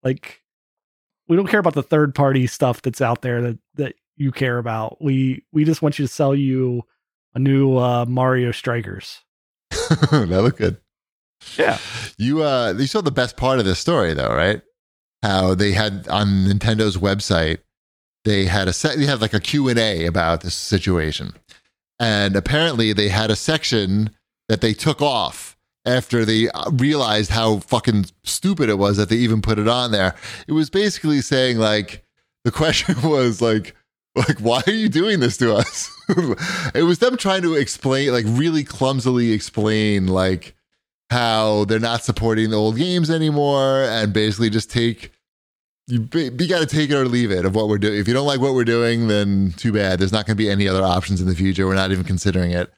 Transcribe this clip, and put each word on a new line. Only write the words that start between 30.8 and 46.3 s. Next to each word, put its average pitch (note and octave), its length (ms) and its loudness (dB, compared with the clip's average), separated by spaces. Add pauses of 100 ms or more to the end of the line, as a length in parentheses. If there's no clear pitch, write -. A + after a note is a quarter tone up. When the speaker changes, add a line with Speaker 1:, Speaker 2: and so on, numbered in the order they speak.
Speaker 2:
saying, B2+ 380 0
like, G#2+ 440 0 (420)
the A#2+ 60 2
question D#3 500 0
<laughs> A#2 80 -4
was, B2+ 320 2
like, A2 360 0 (400)
like, B2+ 240 0
"Why A#2 260 0
are G3 60 2
you A3 160 0
doing F#3 320 0
this A#2+ 160 0
to A2+ 180 2
us?" - 380 -2 (160)
<laughs> E3+ 680 -2
It D3+ 100 2
was E3+ 140 4
them B3+ 180 2
trying F#3+ 260 0
to E3 120 0
explain, C3+ 580 0
like, A#2+ 140 0
really D3 380 0
clumsily B2+ 680 0
explain, G#2+ 760 0
like, F#2 460 0 (560)
how A2 560 2
they're A2 120 0
not A#2 240 -2
supporting A2 480 0
the A2 60 0
old A2 200 2
games F3 340 0
anymore, C#3+ 720 0
and A2 280 0
basically G#2+ 380 0
just G#2+ 200 -4
take, A#2 420 -2 (760)
you, B2 140 -2
b-, C3 360 -2